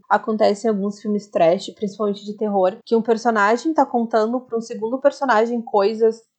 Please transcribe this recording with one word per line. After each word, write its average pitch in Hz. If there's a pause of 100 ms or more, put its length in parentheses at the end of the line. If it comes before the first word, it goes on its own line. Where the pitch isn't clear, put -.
acontece 208
em 233
alguns 202
filmes 208
trash, 175
principalmente 202
de 208
terror, 202
que -
um 220
personagem 226
tá 294
contando 233
pra 233
um 226
segundo 226
personagem 240
coisas 220 (200)